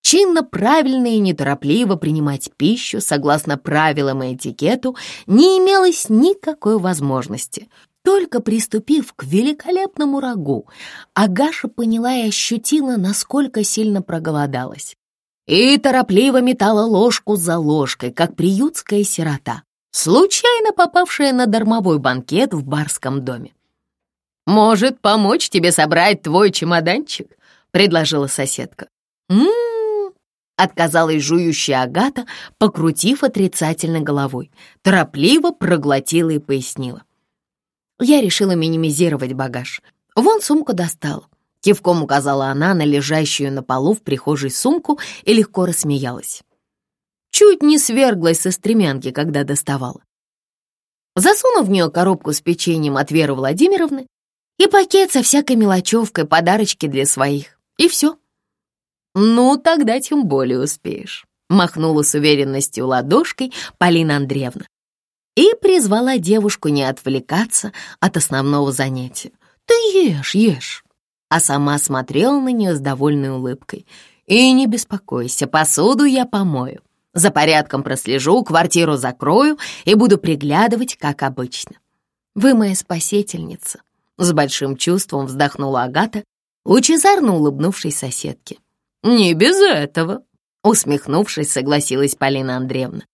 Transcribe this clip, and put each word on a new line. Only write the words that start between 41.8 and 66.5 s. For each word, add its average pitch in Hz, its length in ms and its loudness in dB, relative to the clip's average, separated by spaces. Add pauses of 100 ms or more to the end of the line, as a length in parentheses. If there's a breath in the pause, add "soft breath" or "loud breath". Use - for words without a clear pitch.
указала 139 440 0
она 147 260 0
на 160 120 0
лежащую 143 680 0
на 135 100 -8
полу 135 320 0
в 220 80 -6
прихожей 139 480 -4
сумку 294 480 -2 (260 loud breath)
и 214 100 2
легко 202 320 0
рассмеялась. 139 760 -6 (880)
Чуть 403 300 6
не 302 160 6
сверглась 220 640 2
со 185 100 -2
стремянки, 156 600 0
когда 143 340 -2
доставала. 139 580 -6 (1120)
Засунув 392 500 2
в 185 40 -4
нее 175 200 2
коробку 170 420 0
с - 80 -4
печеньем 160 560 -2
от 139 140 -2
Веры 147 240 2
Владимировны 269 720 0 (520)
и 392 80 4
пакет 381 460 4
со 254 100 2
всякой 285 340 2
мелочевкой, 202 720 0
подарочки 170 600 2
для 135 180 -2
своих. 143 540 -2 (180)
И - 120 4
все. 311 280 0 (960)
«Ну, 233 420 4
тогда 269 440 2
тем 285 260 -2
более 127 340 0
успеешь», - 640 -8 (240)
махнула 160 540 2
с - 120 0
уверенностью 139 720 0
ладошкой 170 680 -2 (260 loud breath)
Полина 165 380 2
Андреевна 135 500 -6 (720)
и 370 240 6
призвала 254 580 2
девушку 202 500 0